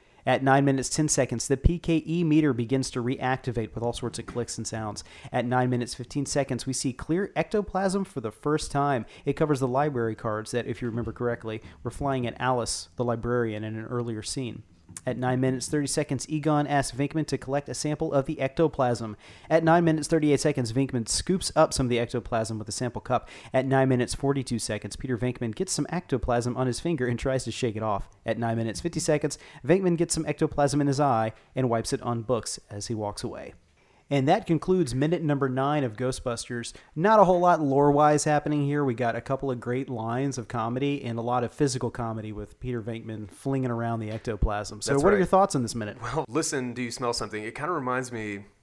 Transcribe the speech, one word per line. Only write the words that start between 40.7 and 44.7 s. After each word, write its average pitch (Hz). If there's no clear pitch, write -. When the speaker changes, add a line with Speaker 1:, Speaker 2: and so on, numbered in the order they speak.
Speaker 1:
and 117
a 117
lot 120
of 113
physical 127
comedy 113
with 104
Peter 120
Venkman 110
flinging 135
around 117
the 107
ectoplasm. 107